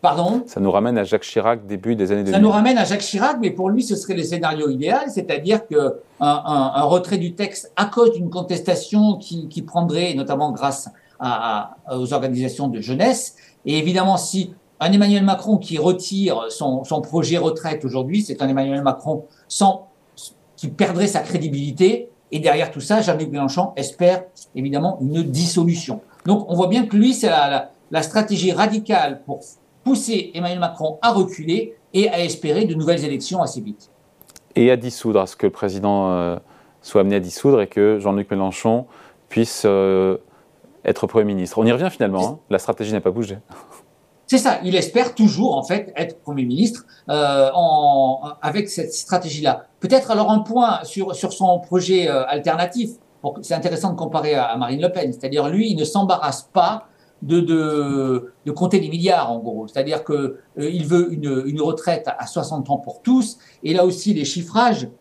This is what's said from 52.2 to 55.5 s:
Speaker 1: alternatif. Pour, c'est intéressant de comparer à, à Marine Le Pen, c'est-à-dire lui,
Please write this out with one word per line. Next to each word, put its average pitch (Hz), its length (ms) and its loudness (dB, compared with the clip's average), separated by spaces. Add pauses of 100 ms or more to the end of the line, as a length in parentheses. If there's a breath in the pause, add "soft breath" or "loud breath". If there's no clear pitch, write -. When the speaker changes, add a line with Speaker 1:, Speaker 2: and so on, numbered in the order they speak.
Speaker 1:
alternatif. 170 600 -2 (300)
Pour, - 220 -8
c'est - 100 -4
intéressant 180 380 -2
de 170 60 -4
comparer 151 380 -2
à, 127 100 2
à 117 120 -2
Marine 127 240 -4
Le 180 100 2
Pen, 160 220 -2
c'est-à-dire 139 360 -2
lui, 208 240 2